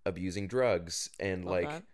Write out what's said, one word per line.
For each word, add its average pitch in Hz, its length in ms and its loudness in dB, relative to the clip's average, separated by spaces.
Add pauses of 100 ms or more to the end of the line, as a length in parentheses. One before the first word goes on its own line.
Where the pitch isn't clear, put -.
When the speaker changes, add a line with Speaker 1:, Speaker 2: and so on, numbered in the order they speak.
Speaker 1:
abusing 92 400 -2
drugs 95 720 2
and, 92 260 -2
Speaker 2:
Love 90 80 0
Speaker 1:
like, 87 160 4
Speaker 2:
that. 165 140 -8 (100)